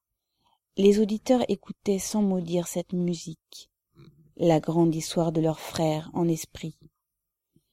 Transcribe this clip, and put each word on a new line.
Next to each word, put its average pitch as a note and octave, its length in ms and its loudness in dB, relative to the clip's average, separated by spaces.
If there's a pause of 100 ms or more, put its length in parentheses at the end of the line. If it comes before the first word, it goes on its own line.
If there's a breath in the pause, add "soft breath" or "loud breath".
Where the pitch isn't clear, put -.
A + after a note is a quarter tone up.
(760)
Les G3+ 240 6
auditeurs A3 500 2
écoutaient G3 480 -4
sans G#3+ 240 -4
mot F#3 200 2
dire E3+ 260 -2
cette - 260 -8
musique, F3 760 -6 (640 soft breath)
la E3 240 4
grande E3 340 2
histoire E3 380 -2
de D#3+ 100 0
leurs D#3+ 180 0
frères D#3 540 -4
en E3+ 140 0
esprit. D#3+ 500 -6 (960)